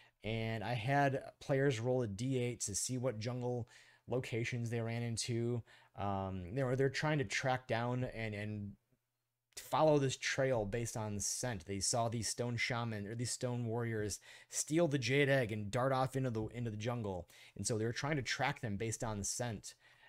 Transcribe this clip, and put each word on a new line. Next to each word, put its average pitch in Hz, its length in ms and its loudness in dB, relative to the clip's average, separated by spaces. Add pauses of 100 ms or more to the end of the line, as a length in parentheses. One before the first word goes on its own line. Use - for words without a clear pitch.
(240)
and 110 400 -2
I 120 100 -2
had 135 480 2 (180)
players 135 380 2
roll 127 240 2
a 120 40 0
D 120 320 0
eight 120 240 0
to 98 120 -4
see 127 240 -2
what 120 220 -2
jungle 123 480 -2 (400)
locations 117 640 0
they 117 100 0
ran 117 220 -2
into. 117 600 0 (340)
Um, 95 500 -2
you 87 80 -8
know, 131 200 2
they're 135 140 4
trying 151 300 0
to 135 60 2
track - 440 -2
down 120 360 0
and, 110 300 -4
and 104 380 -6 (840)
follow 151 420 4
this 135 180 2
trail 131 480 2
based 117 320 -4
on 107 240 -2
scent. 110 460 -4
They 98 120 -2
saw 117 300 2
these 110 200 -2
stone 120 280 -2
shaman 117 500 -2
or 110 80 -6
these 120 160 -2
stone 123 360 -2
warriors 113 520 -2 (320)
steal 165 380 4
the 139 100 2
jade 135 300 4
egg 131 240 4
and 107 180 -4
dart 127 220 2
off 131 240 2
into 131 140 2
the, 110 160 0
into 117 240 -4
the 107 60 -6
jungle. 107 520 -2 (260)
And 101 120 -4
so 120 100 0
they 107 80 2
were 117 80 0
trying 147 240 0
to 135 60 0
track 135 400 0
them 101 140 -2
based 113 280 -2
on 107 200 -2
scent. - 500 -4 (340)